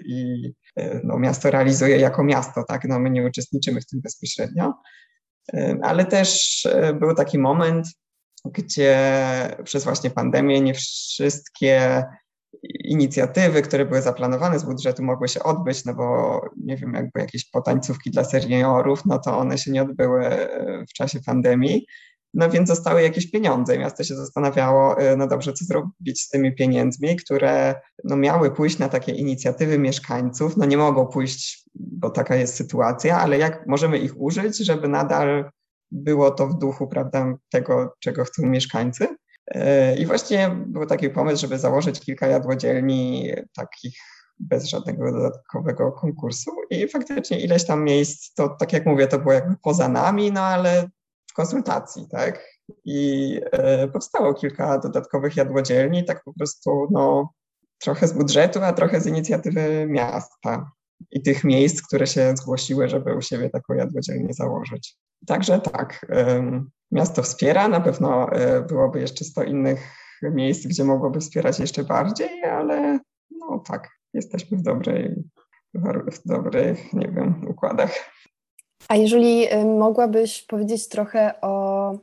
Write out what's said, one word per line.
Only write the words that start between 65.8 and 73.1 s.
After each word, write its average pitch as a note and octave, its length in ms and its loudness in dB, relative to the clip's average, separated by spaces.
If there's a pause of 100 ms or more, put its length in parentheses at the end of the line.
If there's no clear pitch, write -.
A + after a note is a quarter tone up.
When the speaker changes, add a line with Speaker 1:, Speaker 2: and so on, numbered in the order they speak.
Speaker 1:
em, B2+ 600 0 (220)
miasto E3 320 0
wspiera, F3+ 440 2
na G3 120 2
pewno, C3 520 0
e, B2+ 300 2
byłoby C3+ 380 0
jeszcze - 260 -8
sto - 180 -6
innych C3+ 360 0 (440)
miejsc, C3+ 440 -2
gdzie D3+ 160 -2
mogłoby C3+ 360 0
wspierać - 400 -2
jeszcze - 240 -4
bardziej, E4+ 600 -2
ale D4 560 -2 (320)